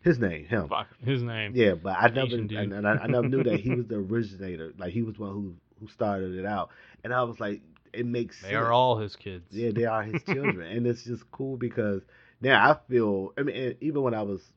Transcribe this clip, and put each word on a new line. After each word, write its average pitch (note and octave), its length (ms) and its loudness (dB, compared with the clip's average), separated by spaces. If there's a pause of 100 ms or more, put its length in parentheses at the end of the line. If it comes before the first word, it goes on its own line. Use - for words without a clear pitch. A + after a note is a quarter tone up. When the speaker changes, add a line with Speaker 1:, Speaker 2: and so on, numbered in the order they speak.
Speaker 1:
His D#3 180 4
name, E2 260 -2
him. G2 240 0
Speaker 2:
Fuck, - 180 -2 (160)
his B2 200 0
name. A2 320 -6
Speaker 1:
Yeah, G#2+ 180 6
but F2 240 -4
I A2+ 120 8
never, B2+ 180 2
Speaker 2:
Asian A#2 200 -2
dude. G#2 120 -6
Speaker 1:
and, G2 140 -2
and G#2 140 -2
I, G#2+ 100 4
I A#2 100 -4
never B2+ 200 2
knew C3+ 160 2
that B2 160 2
he A#2 100 -2
Speaker 2:
<laughs> B2+ 60 2
Speaker 1:
was A#2+ 120 -4
the A2+ 100 -6
originator. F#2+ 800 -4
Like, F2+ 160 -8
he A#2 80 -2
was A2 160 -4
one G#2 140 -8
who, G2 240 -8 (240)
who G#2+ 80 -16
started F#2+ 480 -2
it F#2 100 -6
out. G2+ 240 -4 (340)
And A#2 100 -4
I B2+ 100 2
was A#2+ 160 -6
like, G#2 220 -6 (320)
it A#2+ 120 -4
makes A#2+ 360 -4
Speaker 2:
They F#2+ 80 -12
Speaker 1:
sense. G2+ 80 -2
Speaker 2:
are A#2 140 2
all B2 260 4
his G#2 180 -6
kids. F2+ 360 -12
Speaker 1:
Yeah, A2+ 220 -2
they A#2 120 2
are A2 180 0
his A2 200 -4
Speaker 2:
<laughs> - 20 -18
Speaker 1:
children. C3+ 360 -2 (140)
And A#2+ 100 0
it's A#2+ 180 0
just A#2+ 280 -10
cool C3+ 260 -8
because G#2+ 440 -2 (400)
now B2 300 8
I D3 60 6 (140)
feel, G#2 460 2
I C#3+ 60 -2
mean, B2+ 120 -2
and B2 260 -4
even C#3+ 200 -2
when B2 120 2
I G#2+ 100 -2
was G2 180 -4 (140)